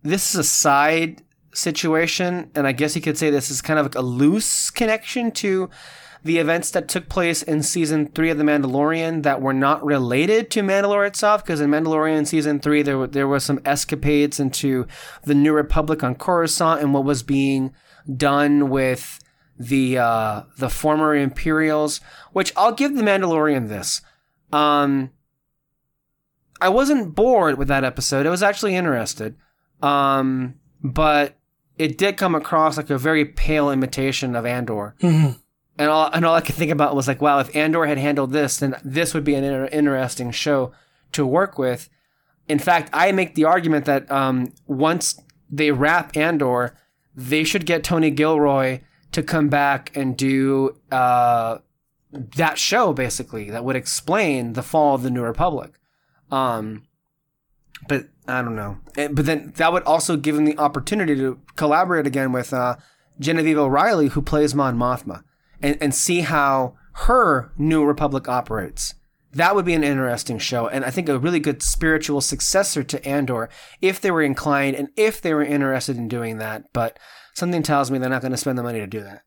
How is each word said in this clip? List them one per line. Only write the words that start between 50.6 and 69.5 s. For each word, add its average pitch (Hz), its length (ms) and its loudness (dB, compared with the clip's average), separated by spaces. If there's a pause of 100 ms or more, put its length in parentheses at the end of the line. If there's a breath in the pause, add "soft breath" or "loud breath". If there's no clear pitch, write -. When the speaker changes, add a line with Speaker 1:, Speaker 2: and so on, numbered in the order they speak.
Speaker 1:
uh, 120 680 2 (540)
that 143 460 -2
show, 208 340 2
basically, 117 580 -6
that 117 140 -8
would 131 120 -2
explain 135 760 -2
the 123 100 -6
fall 147 320 2
of 127 80 -2
the 127 80 -2
New 123 120 -2
Republic. 143 500 -4 (580)
Um, 113 540 -4 (1040)
but 135 180 -4 (200)
I 127 160 -4
don't 117 140 -6
know. 101 220 -8 (180)
And, 147 180 -4
but 139 120 0
then 156 300 -4
that 165 160 2
would 180 100 0
also 160 340 0
give 147 200 0
him 151 80 2
the 151 140 2
opportunity 151 580 0
to 131 240 -4 (160)
collaborate 160 500 2
again 135 260 -2
with, 123 200 -4
uh, 123 240 -2 (420 soft breath)
Genevieve 156 400 0
O'Reilly, 147 500 2
who 139 140 -2
plays 151 320 0
Mon 131 220 0
Mothma, 123 460 -4 (400)
and, 143 180 0
and 143 140 0
see 175 280 0
how 139 540 0 (160 soft breath)
her 180 640 2
New 156 280 2
Republic 143 440 0
operates. 110 640 -6 (380)
That 170 220 2